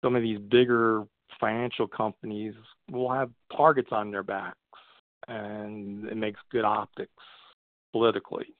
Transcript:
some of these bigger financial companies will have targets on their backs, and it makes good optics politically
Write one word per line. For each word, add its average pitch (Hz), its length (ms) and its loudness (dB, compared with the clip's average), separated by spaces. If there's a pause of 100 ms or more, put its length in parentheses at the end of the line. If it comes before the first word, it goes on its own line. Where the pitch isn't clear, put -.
some 127 140 2
of 120 60 2
these 110 180 -2
bigger 113 640 4 (360)
financial 117 460 -2
companies 107 640 -6 (380)
will 127 200 -2
have 127 200 -2 (260)
targets 147 360 6
on 107 180 -2
their 98 140 -4
backs, 101 340 -8 (720)
and 104 800 -10
it 110 80 -8
makes 107 240 -6 (100)
good 117 140 0
optics 107 480 -2 (800)
politically 110 540 0 (140)